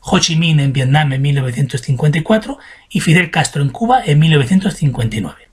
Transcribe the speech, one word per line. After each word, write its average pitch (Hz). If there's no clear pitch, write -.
Ho -
Chi 165
Minh 160
en 139
Vietnam 139
en 135
mil 143
novecientos 131
cincuenta 147
y 156
cuatro 220
y 180
Fidel 165
Castro 151
en 139
Cuba 240
en 147
mil 160
novecientos 165
cincuenta 120
y 104
nueve. -